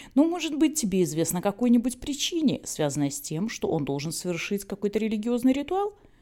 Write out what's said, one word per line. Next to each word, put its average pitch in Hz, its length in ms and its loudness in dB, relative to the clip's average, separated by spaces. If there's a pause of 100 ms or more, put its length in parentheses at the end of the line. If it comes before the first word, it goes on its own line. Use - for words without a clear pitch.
(140)
Но, 269 100 6
может 330 320 0
быть, 302 240 2
тебе 185 220 2
известно 165 380 0
о - 20 -8
какой-нибудь 240 580 2
причине, 294 640 0
связанной 143 460 0
с - 100 -8
тем, 175 300 -6
что - 200 -4
он 160 160 0
должен 143 260 -4
совершить 180 540 -4
какой-то 208 340 -4
религиозный 226 520 0
ритуал? 285 420 -2 (280)